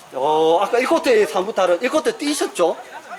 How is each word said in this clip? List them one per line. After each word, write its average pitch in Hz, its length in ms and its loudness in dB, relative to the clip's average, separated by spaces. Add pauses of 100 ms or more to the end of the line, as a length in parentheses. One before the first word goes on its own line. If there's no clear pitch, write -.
(140)
어, 156 480 2
아까 202 180 0
일 262 80 0
쿼터에 262 380 2
삼 185 200 -4
부타를 180 360 0
일 247 80 -2
쿼터 285 220 -2
뛰셨죠? 285 640 -2 (420)